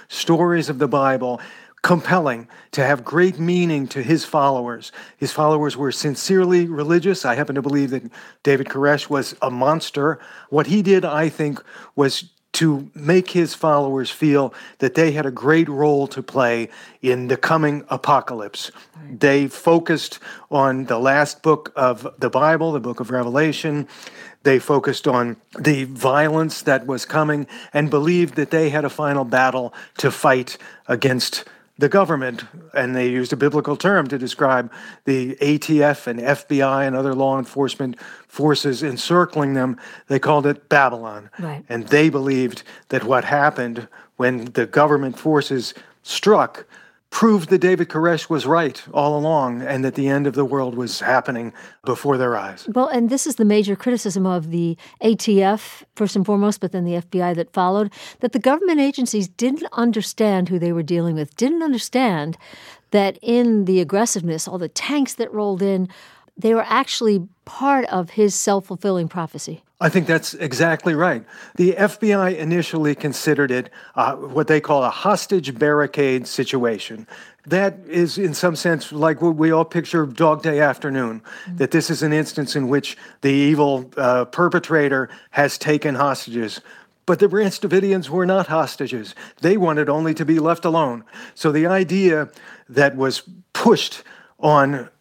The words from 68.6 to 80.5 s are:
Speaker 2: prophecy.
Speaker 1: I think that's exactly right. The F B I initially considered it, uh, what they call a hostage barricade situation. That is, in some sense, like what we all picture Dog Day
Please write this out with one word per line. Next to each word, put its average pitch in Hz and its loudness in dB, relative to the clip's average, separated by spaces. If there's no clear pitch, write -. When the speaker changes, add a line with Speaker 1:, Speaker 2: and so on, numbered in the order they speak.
Speaker 2:
prophecy. 160 -10
Speaker 1:
I 165 2
think 170 2
that's 160 0
exactly 160 0
right. 147 0
The 180 4
F 196 0
B 208 2
I 190 2
initially 160 0
considered 143 0
it, 123 -2
uh, 131 0
what 143 -4
they 156 4
call 143 0
a 117 0
hostage 180 -2
barricade 143 0
situation. 117 -4
That 190 0
is, 170 0
in 180 -2
some 175 0
sense, 160 -2
like 151 0
what 165 2
we 160 2
all 160 2
picture 160 -2
Dog 156 0
Day 151 0